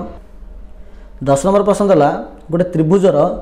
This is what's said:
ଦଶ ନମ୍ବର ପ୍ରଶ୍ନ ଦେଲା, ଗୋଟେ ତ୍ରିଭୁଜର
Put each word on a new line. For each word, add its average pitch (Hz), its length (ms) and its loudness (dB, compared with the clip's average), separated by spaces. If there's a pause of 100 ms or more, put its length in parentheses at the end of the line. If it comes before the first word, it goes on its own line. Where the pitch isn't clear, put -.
(1200)
ଦଶ 139 220 2
ନମ୍ବର 196 180 2
ପ୍ରଶ୍ନ 202 240 0
ଦେଲା, 151 220 4 (420)
ଗୋଟେ 170 120 0
ତ୍ରିଭୁଜର 175 540 2 (240)